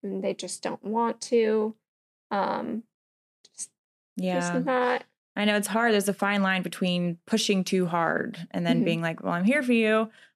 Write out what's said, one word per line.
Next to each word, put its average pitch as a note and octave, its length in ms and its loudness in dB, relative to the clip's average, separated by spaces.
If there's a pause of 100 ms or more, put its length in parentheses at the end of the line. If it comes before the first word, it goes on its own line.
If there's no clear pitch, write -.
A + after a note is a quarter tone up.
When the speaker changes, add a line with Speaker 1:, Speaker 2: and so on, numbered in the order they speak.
Speaker 1:
and F#3+ 220 -6
they G3 100 -2
just F#3 300 -10
don't - 200 -8
want A3+ 380 -2
to. A3 540 2 (560)
Um, G#3 520 -2 (600)
just, - 260 -14 (500)
just F3+ 340 0
Speaker 2:
Yeah. F3 60 0
Speaker 1:
not B3 440 0 (320)
Speaker 2:
I G#3 100 0
know G#3 120 4
it's G#3 100 0
hard. A3+ 260 2
There's G3+ 140 2
a G3+ 60 2
fine G3+ 300 0
line F#3 180 2
between F3 640 -2
pushing G#3 380 0
too F#3 240 0
hard E3 640 -2
and F3 160 -4
then E3+ 100 2
Speaker 1:
Mm-hmm. E3+ 80 2
Speaker 2:
being E3 160 0
like, E3 220 -4
"Well, F#3 100 -2
I'm F3 120 0
here C#4 180 2
for B3 100 2
you, A3 380 2 (240)